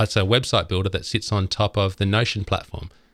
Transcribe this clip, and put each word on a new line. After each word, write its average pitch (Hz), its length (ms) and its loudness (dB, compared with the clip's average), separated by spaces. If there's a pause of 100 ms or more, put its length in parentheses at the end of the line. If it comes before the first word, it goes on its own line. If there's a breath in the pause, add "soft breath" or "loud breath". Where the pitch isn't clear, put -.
it's 110 160 0
a 107 60 2
website 104 440 2
builder 95 220 0
that 95 180 -4
sits - 240 -4
on 101 160 0
top - 300 0
of 95 220 0
the 101 80 2
Notion 104 380 0
platform. - 460 -6 (240)